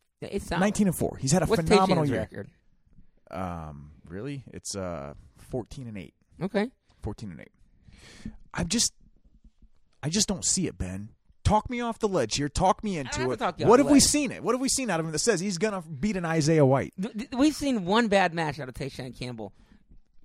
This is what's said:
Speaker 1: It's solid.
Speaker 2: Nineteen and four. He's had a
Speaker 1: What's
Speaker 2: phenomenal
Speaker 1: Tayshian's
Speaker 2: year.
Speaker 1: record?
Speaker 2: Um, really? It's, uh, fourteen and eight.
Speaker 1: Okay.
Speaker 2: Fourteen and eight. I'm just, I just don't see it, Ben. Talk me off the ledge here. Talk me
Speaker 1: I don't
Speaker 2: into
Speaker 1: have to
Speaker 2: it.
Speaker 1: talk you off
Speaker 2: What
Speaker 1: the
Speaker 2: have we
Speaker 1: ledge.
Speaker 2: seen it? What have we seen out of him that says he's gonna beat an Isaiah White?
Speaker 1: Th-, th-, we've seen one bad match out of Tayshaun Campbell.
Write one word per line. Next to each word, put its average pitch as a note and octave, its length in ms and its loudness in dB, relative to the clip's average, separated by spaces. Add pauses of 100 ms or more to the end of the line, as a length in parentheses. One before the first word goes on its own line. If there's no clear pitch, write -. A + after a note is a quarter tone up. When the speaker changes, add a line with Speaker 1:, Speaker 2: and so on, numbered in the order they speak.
(320)
Speaker 1:
It's - 160 -6
solid. F3 140 0
Speaker 2:
Nineteen G#3 260 4
and E3 80 2
four. - 220 -2
He's C3 140 -2
had F3+ 120 6
a - 20 2
Speaker 1:
What's F3+ 180 2
Speaker 2:
phenomenal F3+ 400 4
Speaker 1:
Tayshian's C#3+ 60 0
Speaker 2:
year. A2+ 100 -2
Speaker 1:
record? G#2 300 -10 (840)
Speaker 2:
Um, D#2 600 -10 (160)
really? B2 440 -12
It's, F#2 240 -12
uh, E2 380 -8 (360)
fourteen B2 380 -8
and G#2 100 -12
eight. E2 160 -14 (280)
Speaker 1:
Okay. G3+ 280 -2 (320)
Speaker 2:
Fourteen G#2 300 -8
and C2+ 100 -16
eight. - 100 -20 (1000)
I'm E3+ 140 -4
just, A3+ 260 -2 (1080)
I D3 60 -6
just G3 180 0
don't F3+ 180 -4
see F3+ 220 0
it, - 100 -10
Ben. F#2+ 320 -10 (340)
Talk G#3+ 260 2
me A#3+ 120 -6
off A#3 180 -6
the A3 80 0
ledge D#3 300 0
here. C#3+ 120 -2
Talk F#3+ 340 0
me G#3 160 -2
Speaker 1:
I C#3 40 -4
don't - 40 -8
Speaker 2:
into D4 120 -6
Speaker 1:
have - 80 0
to B2+ 60 0
Speaker 2:
it. - 40 -4
Speaker 1:
talk G3 220 -4
you D#3 60 -2
off - 40 8
Speaker 2:
What A#3+ 80 10
Speaker 1:
the C#4+ 60 6
Speaker 2:
have C#4+ 80 4
we C#4+ 60 10
Speaker 1:
ledge. - 60 10
Speaker 2:
seen C#4+ 280 2
it? F#2 120 -10
What G#3 120 0
have B3+ 60 -2
we C4+ 80 0
seen B3+ 200 -2
out E3 100 0
of D#3+ 60 -2
him E3 60 -6
that D3+ 80 -2
says G#3+ 200 2
he's F#3+ 180 -4
gonna G3+ 240 -2
beat E3 360 -4
an F3 80 -4
Isaiah D#3+ 400 4
White? B2+ 340 2
Speaker 1:
Th-, F#3+ 160 -6
th-, G3+ 180 -8
we've C4+ 220 4
seen B3 300 -2
one A3 220 4
bad F#3 260 2
match D#3 260 -4
out C3 80 -10
of B2+ 60 -14
Tayshaun C3 440 -10
Campbell. A2+ 360 -10 (720)